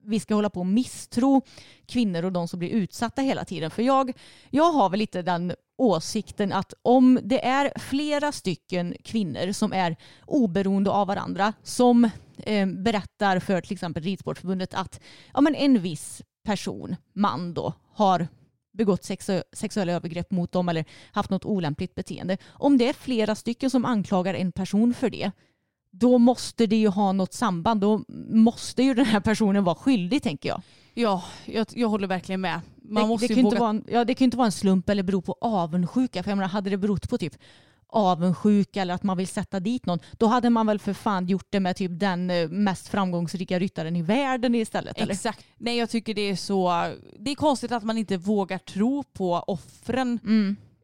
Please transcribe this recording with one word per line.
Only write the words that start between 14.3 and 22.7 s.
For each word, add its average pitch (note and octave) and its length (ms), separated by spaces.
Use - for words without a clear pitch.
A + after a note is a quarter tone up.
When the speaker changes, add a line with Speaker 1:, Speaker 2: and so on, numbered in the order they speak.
Speaker 1:
att, - 260
ja, - 80
men D4 140
en C4+ 260
viss E3 400
person, F3+ 500
man F3+ 400
då, - 200
har F#3 340
begått F#3+ 260
sexu-, F#3+ 400
sexuella F#3+ 400
övergrepp E3+ 380
mot F3 200
dem F3+ 180
eller D#3+ 160
haft - 180
något F#3 160
olämpligt F3+ 500
beteende. F#3 420
Om C#4+ 300